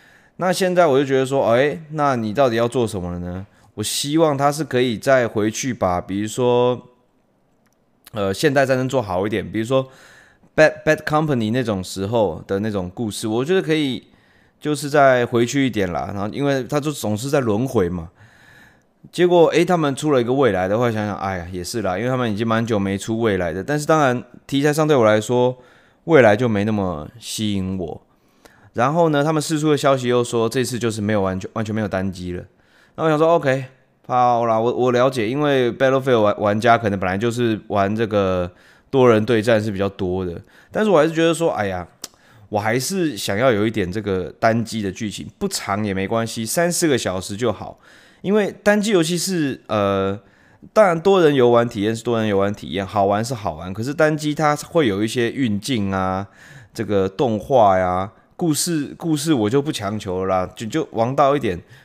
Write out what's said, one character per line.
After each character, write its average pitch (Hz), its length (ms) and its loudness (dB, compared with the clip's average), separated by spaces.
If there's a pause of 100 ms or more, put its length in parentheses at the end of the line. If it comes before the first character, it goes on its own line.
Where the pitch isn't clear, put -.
(360)
那 175 140 -2
现 180 240 0
在 175 120 6
我 135 120 4
就 147 60 2
觉 135 140 0
得 131 80 0
说， 127 260 2
哎， 139 260 2 (120)
那 147 260 0
你 110 160 -4
到 135 160 4
底 113 80 0
要 117 100 2
做 120 200 0
什 101 140 -6
么 87 120 -6
了 87 60 -8
呢？ 90 280 -10 (280)
我 107 80 -8
希 143 340 -4
望 156 200 4
他 139 140 2
是 151 140 -6
可 127 160 -2
以 123 160 0
再 127 320 2
回 107 220 0
去 120 240 -6
把， 90 260 0
比 98 200 -6
如 107 60 -4
说， 123 540 2 (1300)
呃， 98 200 -2
现 143 200 0
代 139 120 4
战 131 140 0
争 131 100 -2
做 127 140 0
好 95 240 -2
一 110 40 -4
点， 98 220 -4
比 107 80 -4
如 113 60 -4
说 131 200 0 (680)
Bad-，Bad 156 480 2
Company 147 480 0
那 131 100 -2
种 104 220 -4
时 95 220 -6
候 101 400 0
的 98 140 -2
那 107 100 -4
种 92 240 -6
故 113 160 -6
事， 110 180 -8
我 117 160 0
觉 170 100 0
得 190 60 2
可 156 140 -2
以 143 300 -4 (540)
就 151 160 -4
是 143 140 -6
再 135 380 4
回 117 180 2
去 135 220 0
一 127 40 0
点 98 220 -2
啦。 78 220 -4
然 98 80 -6
后 104 60 -4
因 107 180 -4
为 139 180 -2
他 147 160 -4
就 147 100 -6
总 107 260 -4
是 117 120 -8
在 143 120 0
轮 117 260 0
回 104 220 0
嘛， 85 220 -8 (1000)
结 175 160 2
果， 175 220 6
诶， 156 160 2
他 180 120 2
们 147 200 0
出 151 160 -2
了 131 80 4
一 120 40 0
个 117 80 -2
未 131 200 4
来 92 160 0
的 104 100 0
话， 120 120 2
想 107 140 -4
想， 101 120 -6
哎 98 220 -6
呀， 85 120 -10
也 90 140 -8
是 113 180 -6
啦， 92 160 -2
因 107 60 -4
为 123 60 -2
他 131 60 -2
们 120 160 -2
已 98 40 -4
经 113 100 -4
蛮 113 180 0
久 110 140 0
没 98 180 0
出 113 240 -4
未 110 160 2
来 87 160 -2
的。 92 120 -6
但 147 140 -2
是 151 60 -6
当 156 160 2
然， 123 220 0 (240)
题 139 160 -2
材 147 100 4
上 156 140 2
对 151 100 4
我 120 80 6
来 107 160 6
说， 123 360 0 (480)
未 160 180 8
来 107 140 8
就 123 120 -2
没 101 160 0
那 110 60 -2
么 92 380 -4 (100)
吸 107 360 -6
引 95 220 -4
我。 82 260 -10 (720)
然 127 200 0
后 170 140 4
呢， 143 160 2
他 160 80 0
们 156 100 0
释 156 160 -2
出 156 120 0
的 147 60 4
消 139 200 2
息 123 100 -4
又 120 160 2
说， 117 260 0
这 127 160 -2
次 120 140 -6
就 117 100 -2
是 110 120 -4
没 104 120 -2
有 104 80 2
完 95 180 -2
全， 92 160 -10
完 113 100 -4
全 104 100 -6
没 110 60 -4
有 104 80 -4
单 95 240 -4
机 87 200 -10
了。 90 120 -10 (500)
那 151 100 -6
我 160 40 2
想 156 100 2
说， 160 160 4
OK， 135 300 0 (420)
好 123 400 2
啦， 113 120 2
我， 117 140 0
我 123 200 2
了 120 160 4
解， 123 200 -2
因 135 120 -4
为 135 320 2
Battlefield 131 480 2
玩-， 104 200 4
玩 104 200 2
家 117 160 4
可 107 140 -2
能 98 80 -2
本 92 100 -2
来 90 80 -2
就 113 140 -2
是 113 380 -2
玩 101 260 0
这 113 120 -2
个 92 440 0 (400)
多 127 180 6
人 110 160 4
对 110 160 2
战 110 200 2
是 110 100 -4
比 98 80 -6
较 98 100 0
多 95 360 -4
的， 87 160 -8 (300)
但 208 140 -2
是 214 60 0
我 175 80 6
还 151 100 6
是 165 40 -4
觉 160 120 0
得 165 80 4
说， 160 200 0
哎 104 140 -2
呀， 90 200 -6 (640)
我 104 120 -2
还 110 180 0
是 156 380 -2
想 98 200 -4
要 131 140 2
有 107 160 2
一 117 40 0
点 98 200 -2
这 92 100 -6
个 92 380 -4
单 113 260 2
机 110 180 -6
的 95 100 -4
剧 104 180 -8
情， 78 160 -12 (120)
不 202 100 -4
长 104 360 -4
也 104 100 -4
没 95 120 -4
关 113 180 -2
系， 113 200 -8
三 170 260 -2
四 170 160 -2
个 143 100 2
小 95 240 -4
时 101 160 -10
就 113 160 -2
好。 - 280 -12 (420)
因 196 120 0
为 202 280 0
单 208 180 2
机 202 100 -2
游 185 120 4
戏 165 140 0
是， 160 520 -2
呃， 98 500 0 (540)
当 214 120 6
然 170 160 2
多 196 200 4
人 151 140 6
游 123 160 6
玩 120 180 4
体 107 140 -4
验 110 120 0
是 117 100 -10
多 120 140 0
人 110 100 -2
游 101 100 0
玩 98 140 0
体 - 160 -12
验， 92 180 -4
好 98 200 0
玩 101 180 2
是 127 100 -6
好 101 200 -6
玩， 85 180 -12
可 98 100 -8
是 135 120 -6
单 156 220 2
机 151 180 -6
它 151 220 0
会 156 320 0
有 98 140 0
一 113 60 -2
些 117 220 -2
运 110 300 -2
镜 101 320 -4
啊， 95 340 -2 (480)
这 113 100 -6
个 98 240 0
动 113 300 -2
画 101 400 4
呀， 92 320 -2 (240)
故 165 180 -2
事， 147 440 -4
故 160 200 -2
事 151 160 -2
我 110 160 2
就 135 140 2
不 147 80 -6
强 107 260 -6
求 95 280 -6
了 92 220 0
啦， 90 100 -16
就， 117 100 -12
就 110 240 -4
王 113 240 -2
道 143 220 4
一 - 20 -2
点， 98 220 -4 (240)